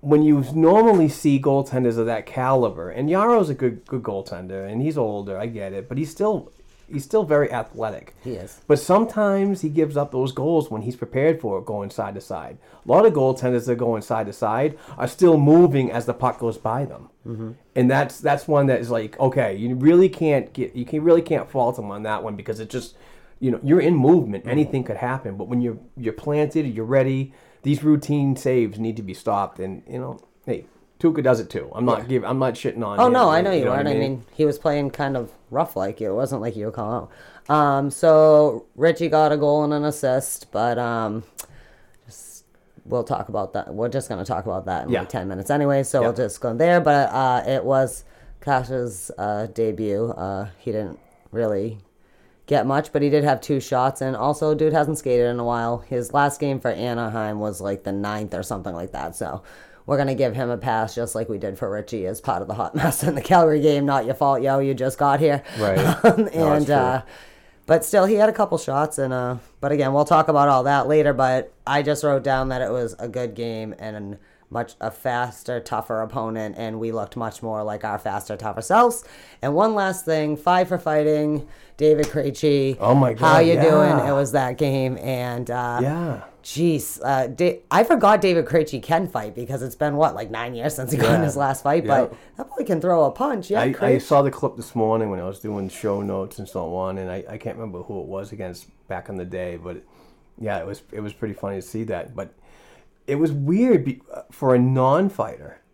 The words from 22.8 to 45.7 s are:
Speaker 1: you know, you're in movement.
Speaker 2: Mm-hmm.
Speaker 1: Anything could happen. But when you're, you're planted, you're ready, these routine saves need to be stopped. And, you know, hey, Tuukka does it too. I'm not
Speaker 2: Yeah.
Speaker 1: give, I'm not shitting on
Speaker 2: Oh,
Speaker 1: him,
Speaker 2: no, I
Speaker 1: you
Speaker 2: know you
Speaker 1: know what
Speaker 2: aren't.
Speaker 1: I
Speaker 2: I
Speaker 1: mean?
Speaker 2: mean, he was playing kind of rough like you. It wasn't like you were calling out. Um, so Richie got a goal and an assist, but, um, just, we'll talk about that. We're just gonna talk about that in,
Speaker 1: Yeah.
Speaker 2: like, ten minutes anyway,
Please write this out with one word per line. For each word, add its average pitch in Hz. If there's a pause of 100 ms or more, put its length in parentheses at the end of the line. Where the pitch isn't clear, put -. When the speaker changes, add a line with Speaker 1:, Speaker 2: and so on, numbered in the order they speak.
Speaker 1:
you 127
know, -
you're 151
in 165
movement. 135
Speaker 2:
Mm-hmm. 117
Speaker 1:
Anything 143
could 107
happen. 123
But 98
when 123
you're, 117 (180)
you're 113
planted, 147
you're 113
ready, 135 (300)
these 147
routine 143
saves 120
need 110
to 110
be 92
stopped. 101
And, 95
you 131
know, 131 (280)
hey, - (340)
Tuukka 160
does 127
it -
too. -
I'm 120
not 117
Speaker 2:
Yeah. 113
Speaker 1:
give, 123
I'm 131
not 127
shitting 117
on 104
Speaker 2:
Oh, 233
Speaker 1:
him, 247
Speaker 2:
no, 240
I 156
Speaker 1:
you 180
Speaker 2:
know 196
you 147
Speaker 1:
know 120
what 127
Speaker 2:
aren't. 143
Speaker 1:
I -
Speaker 2:
I -
Speaker 1:
mean? -
Speaker 2:
mean, 135 (100)
he 151
was 147
playing 147
kind 139
of 120 (220)
rough 156
like 98
you. 107
It 95
wasn't 123
like 110
you 107
were 110
calling 113 (400)
out. 147
Um, 143
so 151 (100)
Richie 165
got 156
a 151
goal 147
and 147
an 147
assist, 135
but, 117
um, 113 (840)
just, - (400)
we'll 123
talk -
about 101
that. -
We're 113
just 135
gonna 95
talk 95
about 92
that 90
in, 120
Speaker 1:
Yeah. 117
Speaker 2:
like, 95
ten 95
minutes 95
anyway, 143